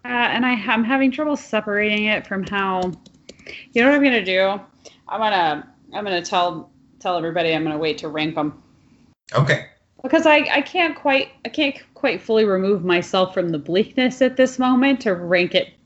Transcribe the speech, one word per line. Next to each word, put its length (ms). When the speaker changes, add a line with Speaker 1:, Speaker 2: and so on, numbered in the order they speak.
Speaker 1:
Uh, 20
and 380
I, 80
I'm 320
having 260
trouble 240
separating 720
it 200
from 200
how, 480
you 80
know 80
what 80
I'm 40
gonna 220
do? 340
I'm 100
gonna, 480
I'm 120
gonna 160
tell, 500
tell 160
everybody 360
I'm 120
gonna 120
wait 200
to 100
rank 300
'em. 260
Speaker 2:
Okay. 320
Speaker 1:
Because 240
I, 240
I 120
can't 340
quite, 360
I 60
can't 260
quite 280
fully 240
remove 400
myself 480
from 160
the 100
bleakness 640
at 160
this 220
moment 420
to 120
rank 420
it 180